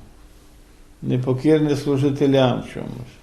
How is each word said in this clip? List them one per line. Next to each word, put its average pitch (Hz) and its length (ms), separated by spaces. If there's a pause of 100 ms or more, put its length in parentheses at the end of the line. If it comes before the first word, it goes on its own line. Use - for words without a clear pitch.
(1000)
непокірні 131 720
служителям 139 880
в - 120
чомусь. - 500